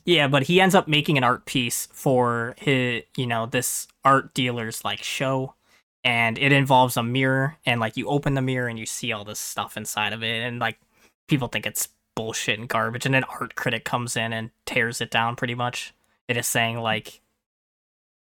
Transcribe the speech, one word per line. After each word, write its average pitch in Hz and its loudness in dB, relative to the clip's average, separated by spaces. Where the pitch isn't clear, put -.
yeah, 156 4
but 135 4
he 175 4
ends 190 6
up 180 4
making 151 2
an 127 4
art 123 2
piece - -2
for 120 2
his, 123 0
you 131 -2
know, 117 -2
this 127 -4
art 135 4
dealer's, 120 -2
like, 101 -4
show, 135 -4
and 117 2
it 139 2
involves 135 6
a 120 2
mirror, 135 0
and, 120 2
like, 110 -2
you - -4
open 143 0
the 135 0
mirror 127 -2
and 113 -6
you 113 -10
see - -6
all 104 -8
this 104 -10
stuff - -8
inside 107 -2
of 110 -8
it, 113 -2
and, 120 -6
like, 113 -4
people 147 2
think - -6
it's - -4
bullshit 110 -2
and 120 -10
garbage, 113 -2
and 135 2
an 131 2
art - -10
critic - -4
comes 120 -4
in 113 -4
and 113 -6
tears 117 0
it 113 -6
down 117 0
pretty 120 -4
much. 120 -6
It 123 -2
is 120 -2
saying, 113 0
like, 110 -4